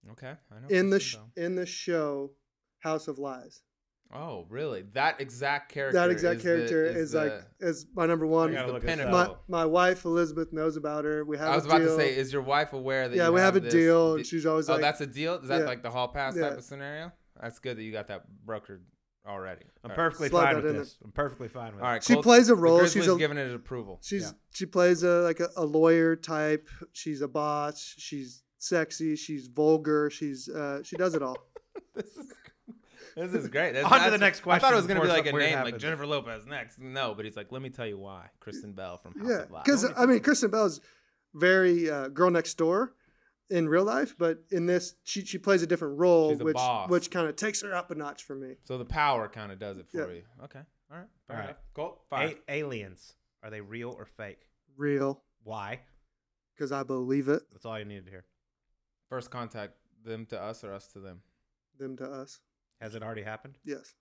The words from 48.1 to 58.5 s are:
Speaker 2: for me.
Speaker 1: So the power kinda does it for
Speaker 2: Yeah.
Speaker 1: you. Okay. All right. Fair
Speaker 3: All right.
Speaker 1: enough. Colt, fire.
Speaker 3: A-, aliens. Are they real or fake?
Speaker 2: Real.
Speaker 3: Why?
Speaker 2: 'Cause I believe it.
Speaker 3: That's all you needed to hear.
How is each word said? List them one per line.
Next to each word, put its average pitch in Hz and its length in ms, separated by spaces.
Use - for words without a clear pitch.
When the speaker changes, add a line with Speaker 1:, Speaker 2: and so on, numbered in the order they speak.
Speaker 2:
for - 100
me. 135 300
Speaker 1:
So 127 140
the 123 80
power 135 420
kinda 104 300
does 101 200
it 90 120
for - 80
Speaker 2:
Yeah. 87 100
Speaker 1:
you. 87 40
Okay. 139 160
All 151 80
right. 185 100
Fair 117 80
Speaker 3:
All - 0
right. 104 140
Speaker 1:
enough. - 80
Colt, 160 360
fire. 139 180
Speaker 3:
A-, 143 60
aliens. 120 600
Are 110 60
they 107 100
real 113 300
or 107 160
fake? - 420
Speaker 2:
Real. 139 440
Speaker 3:
Why? 110 380
Speaker 2:
'Cause 139 140
I 139 120
believe 131 440
it. 147 240
Speaker 3:
That's - 140
all 110 120
you 107 60
needed 101 220
to 92 60
hear. 92 140